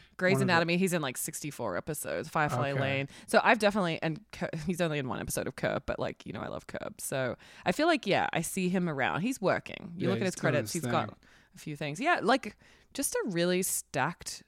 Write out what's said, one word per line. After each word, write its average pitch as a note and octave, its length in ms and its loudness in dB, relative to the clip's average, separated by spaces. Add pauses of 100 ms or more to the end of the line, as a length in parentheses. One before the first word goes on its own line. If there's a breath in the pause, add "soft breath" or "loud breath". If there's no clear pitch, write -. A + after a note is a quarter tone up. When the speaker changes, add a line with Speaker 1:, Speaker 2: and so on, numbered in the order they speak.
(160)
Speaker 1:
Grey's F#3 180 4
Speaker 2:
one G3 80 4
of G3 40 2
the F#3 80 2
Speaker 1:
Anatomy. E3+ 240 4
He's F3+ 140 2
in, F3 100 2
like, B2+ 160 -4
sixty-four B2 580 -4
episodes. A2 520 -4
Firefly C#3+ 420 0
Speaker 2:
Okay. C#3 100 0
Speaker 1:
Lane. C3+ 280 0 (180 loud breath)
So - 160 4
I've A3+ 160 6
definitely, F#3+ 420 2
and D#3 200 -2 (100)
Cur-, - 180 -6 (180)
he's F3+ 140 -2
only D#3 180 0
in C3 100 -2
one A2+ 120 -4
episode - 280 -4
of - 80 -8
Curb, - 280 0
but, - 140 -4
like, - 260 -6
you - 80 -8
know, - 80 -8
I - 80 -6
love - 200 -10
Curb. - 320 -10
So C3 360 -4 (300 loud breath)
I F3+ 60 4
feel D4+ 160 2
like, D#4+ 180 2
yeah, C#3 260 2
I - 80 -2
see F3+ 300 0
him F3+ 180 0
around. C#3 340 0
He's B3+ 180 -2
working. - 560 -2
You F#3+ 100 -4
Speaker 2:
Yeah, - 80 2
Speaker 1:
look - 40 0
at G3+ 80 0
Speaker 2:
he's F3+ 80 0
Speaker 1:
his - 20 -
Speaker 2:
doing E3 160 2
Speaker 1:
credits, A#2+ 200 0
Speaker 2:
his D#3+ 120 -2
Speaker 1:
he's A#2+ 60 0
got B2 180 0
Speaker 2:
thing. - 80 -16 (400 soft breath)
Speaker 1:
a - 20 -20
few D3+ 160 -8
things. D3 260 -6
Yeah, D#4+ 220 2
like, G#3+ 340 2 (380 soft breath)
just - 220 -2
a A#4+ 100 0
really F3+ 380 2
stacked - 840 -4